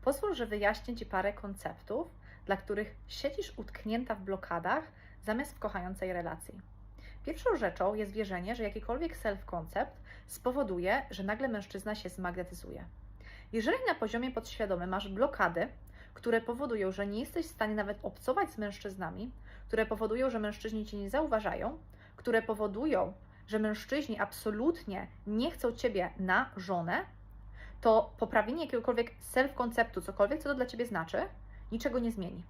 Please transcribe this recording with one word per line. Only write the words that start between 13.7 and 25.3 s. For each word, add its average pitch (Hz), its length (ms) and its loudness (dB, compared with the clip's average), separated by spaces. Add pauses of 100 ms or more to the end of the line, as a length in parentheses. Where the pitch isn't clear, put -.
na 339 80 6
poziomie 240 360 0
podświadomym 196 580 -2
masz 202 180 0
blokady, 196 600 2 (460)
które 226 280 4
powodują, 233 500 0
że 202 160 -2
nie 202 120 -2
jesteś 311 260 -2
w - 40 -12
stanie 214 260 0
nawet 208 280 -2
obcować - 460 0
z - 80 -12
mężczyznami, 196 760 -6 (360)
które 220 180 4
powodują, 220 440 2
że 226 100 0
mężczyźni 214 460 -2
cię 208 120 -8
nie 196 120 -4
zauważają, 247 680 2 (420)
które 226 220 6
powodują, 208 720 2 (340)
że 214 120 2
mężczyźni 214 600 0
absolutnie 214 880 0 (200)
nie 226 240 2